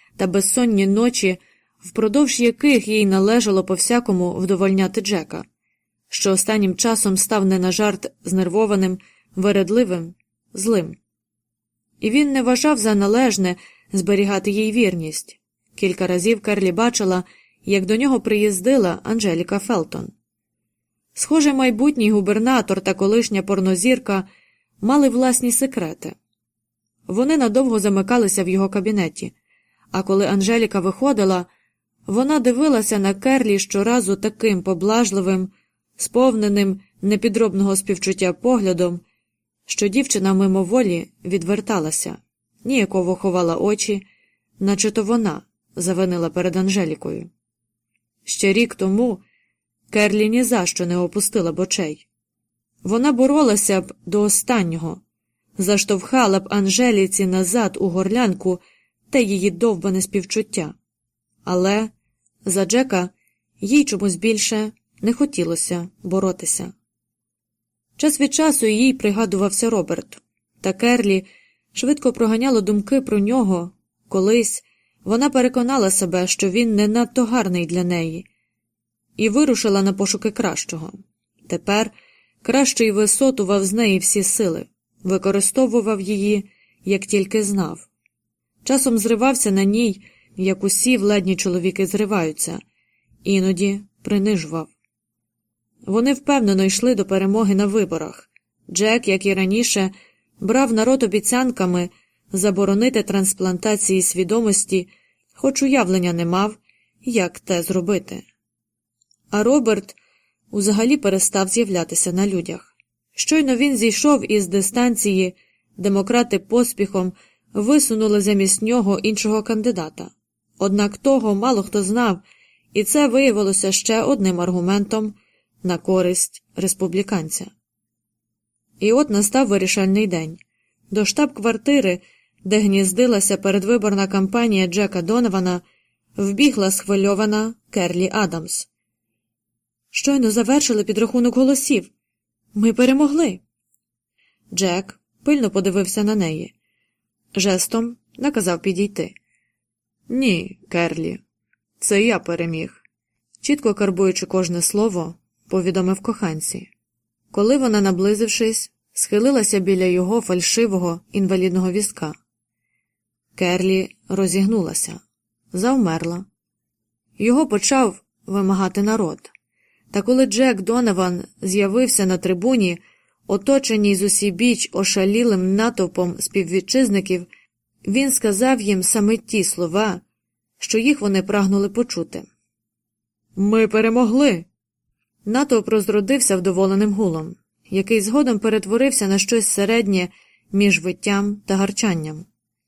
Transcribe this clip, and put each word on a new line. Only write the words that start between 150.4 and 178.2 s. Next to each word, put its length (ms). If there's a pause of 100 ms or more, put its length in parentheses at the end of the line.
Керлі, 520 (580)
це 240
я 160
переміг», 640 (580)
чітко 340
карбуючи 520
кожне 360
слово, 520 (340)
повідомив 520
коханці. 720 (600)
Коли 280
вона, 220
наблизившись, 920 (200)
схилилася 640
біля 260
його 360
фальшивого 800 (120)
інвалідного 600
візка, 400 (1200)
Керлі 640 (120)
розігнулася, 920 (520)
завмерла. 720 (920)
Його 280
почав 560 (240)
вимагати 560
народ. 480 (600)
Та 120
коли 240
Джек 340
Донован 640 (180)
з'явився 640
на 120
трибуні, 600 (480)
оточеній 680
зусібіч 760
ошалілим 840
натовпом 640
співвітчизників, 1080 (600)
він 260
сказав 480